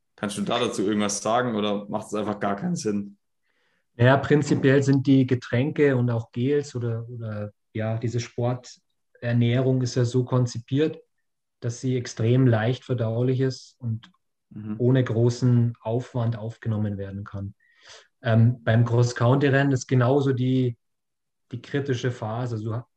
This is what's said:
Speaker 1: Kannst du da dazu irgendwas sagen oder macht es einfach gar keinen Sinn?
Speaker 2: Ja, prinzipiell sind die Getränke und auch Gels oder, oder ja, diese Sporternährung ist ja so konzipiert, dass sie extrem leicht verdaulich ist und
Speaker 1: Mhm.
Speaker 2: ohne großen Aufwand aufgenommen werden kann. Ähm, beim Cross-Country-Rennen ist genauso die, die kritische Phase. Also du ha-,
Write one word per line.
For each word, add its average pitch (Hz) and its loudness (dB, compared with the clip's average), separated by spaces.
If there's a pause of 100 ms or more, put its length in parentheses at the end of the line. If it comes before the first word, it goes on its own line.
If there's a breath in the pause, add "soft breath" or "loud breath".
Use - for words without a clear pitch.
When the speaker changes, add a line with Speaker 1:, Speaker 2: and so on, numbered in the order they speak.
(160)
Speaker 1:
Kannst 104 -6
du 104 -4
da 117 -2
dazu 113 -2
irgendwas 104 -2
sagen 117 0
oder 104 -2
macht 107 -8
es - -14
einfach 104 -4
gar 101 -2
keinen 175 -4
Sinn? 104 -4 (800)
Speaker 2:
Ja, 127 6
prinzipiell 139 2
sind 139 2
die 135 6
Getränke 135 0
und 123 2
auch 113 -4
Gels 143 -2
oder, 117 -6
oder 107 -10 (220)
ja, 110 -2
diese 117 -4
Sporternährung 120 -2
ist 120 -4
ja 127 2
so 123 0
konzipiert, 131 -2 (640)
dass 117 -8
sie 127 -2
extrem 123 2
leicht 113 2
verdaulich 120 -2
ist 131 -4
und 113 -6 (400)
Speaker 1:
Mhm. 107 -10
Speaker 2:
ohne 123 4
großen 120 2
Aufwand 117 -4
aufgenommen 107 -6
werden 98 -10
kann. 98 -12 (680 loud breath)
Ähm, 113 4
beim 117 4
Cross-Country-Rennen 131 2
ist 127 -2
genauso 131 2
die, 127 0 (760)
die 120 -10
kritische 135 -4
Phase. 117 -6
Also 107 -6
du 107 -4
ha-, 120 -10